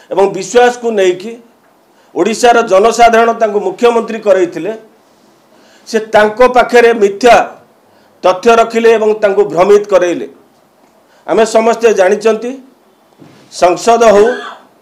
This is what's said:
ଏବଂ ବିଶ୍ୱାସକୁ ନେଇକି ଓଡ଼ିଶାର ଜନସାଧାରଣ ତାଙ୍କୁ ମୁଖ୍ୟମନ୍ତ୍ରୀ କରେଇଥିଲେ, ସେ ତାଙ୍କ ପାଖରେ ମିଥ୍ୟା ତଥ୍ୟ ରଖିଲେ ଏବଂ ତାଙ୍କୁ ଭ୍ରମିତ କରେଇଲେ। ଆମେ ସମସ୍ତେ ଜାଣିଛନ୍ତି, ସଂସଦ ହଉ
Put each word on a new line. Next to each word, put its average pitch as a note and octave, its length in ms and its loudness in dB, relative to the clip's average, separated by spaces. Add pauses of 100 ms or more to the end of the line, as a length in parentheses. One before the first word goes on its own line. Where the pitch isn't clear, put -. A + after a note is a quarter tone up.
(100)
ଏବଂ F#3+ 220 -2
ବିଶ୍ୱାସକୁ A#3 580 -2
ନେଇକି F#3+ 460 -2 (800)
ଓଡ଼ିଶାର A3+ 480 0
ଜନସାଧାରଣ A3+ 720 2
ତାଙ୍କୁ G#3+ 280 -2
ମୁଖ୍ୟମନ୍ତ୍ରୀ A3 580 -2
କରେଇଥିଲେ, F#3 600 -2 (1080)
ସେ A3+ 120 -4
ତାଙ୍କ G#3+ 500 0
ପାଖରେ A#3 440 2
ମିଥ୍ୟା G3+ 640 2 (680)
ତଥ୍ୟ A3+ 340 0
ରଖିଲେ A3+ 360 0
ଏବଂ G#3+ 220 0
ତାଙ୍କୁ G3+ 300 0
ଭ୍ରମିତ G3 440 0
କରେଇଲେ। F3 400 -2 (1000)
ଆମେ F#3+ 160 2
ସମସ୍ତେ A3+ 500 0
ଜାଣିଛନ୍ତି, G#3+ 640 -2 (960)
ସଂସଦ F3+ 520 0
ହଉ G#3 220 4 (560)